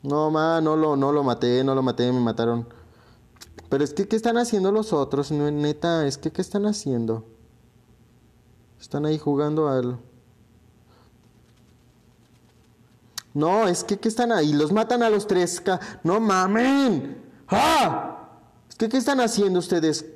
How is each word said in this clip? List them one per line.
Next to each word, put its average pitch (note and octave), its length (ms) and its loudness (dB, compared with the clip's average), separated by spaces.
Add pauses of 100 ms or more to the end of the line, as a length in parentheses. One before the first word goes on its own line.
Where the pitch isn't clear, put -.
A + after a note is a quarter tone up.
No, D3+ 260 0
ma, D#3+ 300 2
no D#3 160 2
lo, D#3 200 2
no C#3 160 2
lo D3 120 2
maté, B2 400 2
no C3+ 100 0
lo C3+ 80 0
maté, B2 300 0
me B2+ 80 0
mataron. A#2 480 -2 (1000)
Pero C#3 120 2
es D3 120 -4
que, G3 120 -2
¿qué A3 100 -2
están A3+ 200 0
haciendo G#3+ 340 0
los G#3+ 220 0
otros? C#3+ 400 0
No, D3 180 0
neta, D3+ 560 0
es C3+ 120 -4
que, D#3 120 -6
¿qué F#3 120 -6
están G3+ 240 -2
haciendo? A#2 580 -2 (1500)
Están D3 280 -6
ahí D#3 100 0
jugando D3+ 500 0
al B2 320 -2 (3250)
No, F3+ 340 2
es F3 160 0
que, G3+ 160 -2
¿qué A3+ 100 -4
están A#3 220 -2
ahí? D#3 220 2
Los D3+ 200 2
matan A3+ 300 0
a A3+ 60 2
los G#3 180 0
tres, F3+ 320 0
ca-, F#3 220 -2 (220)
¡no F#3+ 180 2
mamen! A3 1040 0 (240)
¡Ah! B3+ 800 0 (400)
Es - 80 -20
que, A3 140 0
¿qué C4 80 2
están C4 240 0
haciendo G3+ 360 2
ustedes? E3 460 0 (120)